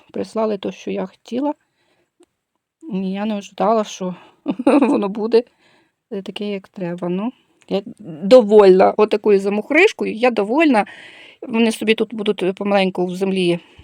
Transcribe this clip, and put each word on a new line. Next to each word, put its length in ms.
Прислали 460
те, 140
що 200
я 140
хотіла. 480
І 180
я 140
не 120
ожидала, 460
що 320
<laughs> 100
воно 440
буде 340
таке, 420
як 160
треба. 420
Ну, 220
я 120
довольна 1000
отакою 420
замухришкою, 760
я 180
довольна. 540
Вони 300
собі 240
тут 180
будуть 420
помаленьку 500
в 100
землі, 440